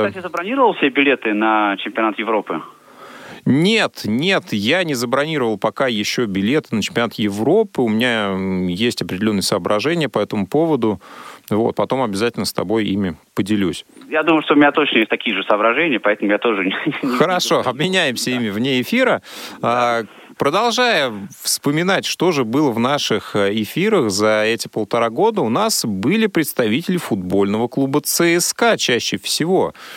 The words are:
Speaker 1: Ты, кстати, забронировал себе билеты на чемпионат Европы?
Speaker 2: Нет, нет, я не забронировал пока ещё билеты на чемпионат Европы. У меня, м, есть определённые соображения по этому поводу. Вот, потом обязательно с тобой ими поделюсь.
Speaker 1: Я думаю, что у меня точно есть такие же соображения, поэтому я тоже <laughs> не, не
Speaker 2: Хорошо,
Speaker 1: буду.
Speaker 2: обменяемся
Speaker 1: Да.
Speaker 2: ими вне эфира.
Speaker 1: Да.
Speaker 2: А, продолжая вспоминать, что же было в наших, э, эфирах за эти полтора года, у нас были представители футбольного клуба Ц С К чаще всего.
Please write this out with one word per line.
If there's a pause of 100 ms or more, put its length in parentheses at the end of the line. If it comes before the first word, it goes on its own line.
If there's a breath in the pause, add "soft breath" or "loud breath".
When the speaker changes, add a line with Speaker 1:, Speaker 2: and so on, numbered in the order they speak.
Speaker 1:
Ты,
кстати,
забронировал
себе
билеты
на
чемпионат
Европы? (840 loud breath)
Speaker 2:
Нет,
нет,
я
не
забронировал
пока
ещё
билеты
на
чемпионат
Европы.
У
меня,
м,
есть
определённые
соображения
по
этому
поводу. (480 loud breath)
Вот,
потом
обязательно
с
тобой
ими (180)
поделюсь. (260)
Speaker 1:
Я
думаю,
что
у
меня
точно
есть
такие
же
соображения,
поэтому
я
тоже
<laughs>
не,
не
Speaker 2:
Хорошо,
Speaker 1:
буду.
Speaker 2:
обменяемся
Speaker 1:
Да.
Speaker 2:
ими
вне
эфира. (400 loud breath)
Speaker 1:
Да.
Speaker 2:
А, (340 loud breath)
продолжая (320)
вспоминать,
что
же
было
в
наших,
э,
эфирах
за
эти
полтора
года,
у
нас
были
представители
футбольного
клуба
Ц
С
К
чаще
всего. (240 loud breath)